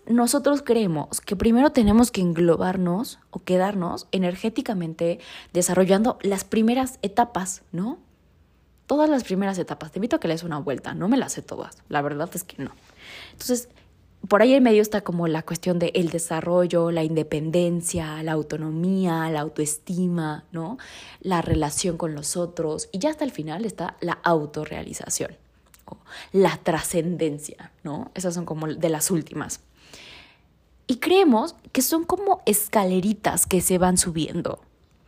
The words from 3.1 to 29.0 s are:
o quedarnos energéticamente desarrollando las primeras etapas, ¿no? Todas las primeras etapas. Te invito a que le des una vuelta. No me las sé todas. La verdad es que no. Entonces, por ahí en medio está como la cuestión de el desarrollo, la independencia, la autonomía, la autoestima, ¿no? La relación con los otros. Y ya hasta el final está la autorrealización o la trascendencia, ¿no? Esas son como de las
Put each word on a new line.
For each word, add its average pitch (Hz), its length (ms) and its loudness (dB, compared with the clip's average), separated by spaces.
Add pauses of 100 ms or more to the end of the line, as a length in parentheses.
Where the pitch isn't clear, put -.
o - 140 -14
quedarnos 185 640 -2
energéticamente 180 1120 -2 (320)
desarrollando 185 720 2
las 190 200 -2
primeras 240 600 0
etapas, 185 680 -2
¿no? 214 300 -6 (880)
Todas 302 200 4
las 277 140 2
primeras 190 360 -2
etapas. 160 340 -8
Te 185 80 -6
invito 247 160 0
a 320 40 -8
que - 60 -2
le 165 80 0
des 165 80 -6
una 165 160 -6
vuelta. - 340 -6
No 160 140 -4
me 247 100 4
las - 180 -2
sé - 80 -8
todas. - 460 -14
La 147 140 -2
verdad 147 320 -4
es 180 80 -8
que - 180 -16
no. 131 120 -10 (580)
Entonces, - 380 -4 (580)
por 202 160 4
ahí 262 120 8
en 262 100 8
medio 214 180 6
está 214 200 -2
como 170 260 -2
la 160 140 -2
cuestión 175 360 -2
de 170 160 0
el 170 160 0
desarrollo, 170 800 0
la 165 140 0
independencia, 160 1200 0
la 160 80 -2
autonomía, 160 960 0
la 151 100 -2
autoestima, 156 1080 -4
¿no? 170 280 -8 (420)
La 180 200 0
relación 160 560 -2
con 160 200 -6
los 147 200 -6
otros. 165 540 -4
Y 196 80 -6
ya 302 120 0
hasta 311 140 -4
el 254 60 -2
final 156 340 -8
está 180 360 -8
la 170 140 -4 (100)
autorrealización - 1120 -4 (500)
o - 120 -18 (340)
la 180 260 4
trascendencia, 160 1120 -2 (140)
¿no? 151 300 -8
Esas 180 200 -4
son 170 100 -6
como 156 220 -6
de 160 220 -2
las 156 240 0